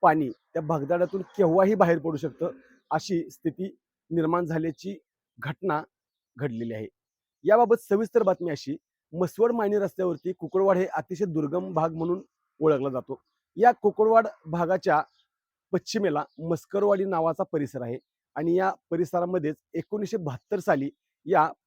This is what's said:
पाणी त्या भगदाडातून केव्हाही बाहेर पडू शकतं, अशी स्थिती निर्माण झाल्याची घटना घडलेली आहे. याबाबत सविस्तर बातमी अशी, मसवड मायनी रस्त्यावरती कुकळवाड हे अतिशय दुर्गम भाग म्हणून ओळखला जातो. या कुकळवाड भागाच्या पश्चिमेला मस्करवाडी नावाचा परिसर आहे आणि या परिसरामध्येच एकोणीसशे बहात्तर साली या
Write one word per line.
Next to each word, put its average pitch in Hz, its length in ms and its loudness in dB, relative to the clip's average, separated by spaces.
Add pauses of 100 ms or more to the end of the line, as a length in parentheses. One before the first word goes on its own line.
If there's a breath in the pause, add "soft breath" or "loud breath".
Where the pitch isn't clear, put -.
पाणी 156 300 4
त्या - 320 -10
भगदाडातून 165 600 -2
केव्हाही 190 520 4
बाहेर 170 240 4
पडू 151 180 -4
शकतं, 156 340 -6 (400 soft breath)
अशी 170 400 -2
स्थिती 185 460 -8 (360)
निर्माण 170 340 0
झाल्याची 165 520 -6 (400)
घटना 156 440 -4 (560)
घडलेली 117 360 -6
आहे. 107 120 -8 (580)
याबाबत 220 300 6 (140)
सविस्तर 220 340 2
बातमी 180 280 0
अशी, 143 260 -8 (440)
मसवड 220 320 0
मायनी 208 240 0
रस्त्यावरती 185 560 -4
कुकळवाड 190 440 0
हे 185 100 0
अतिशय 165 380 -6
दुर्गम 170 480 -4
भाग 165 200 0
म्हणून 175 300 -4 (380)
ओळखला 143 280 2
जातो. 131 320 -8 (360)
या 233 160 6
कुकळवाड 220 540 4 (200)
भागाच्या 165 560 0 (680)
पश्चिमेला 175 520 -2 (140)
मस्करवाडी 196 640 -2
नावाचा 165 380 -2 (100)
परिसर 139 300 -4
आहे 120 160 -8 (360)
आणि 165 200 -2
या 190 180 0 (180)
परिसरामध्येच 175 680 -2 (180)
एकोणीसशे 208 420 -6
बहात्तर 160 420 -6
साली 147 320 -2 (340)
या 160 280 2 (140)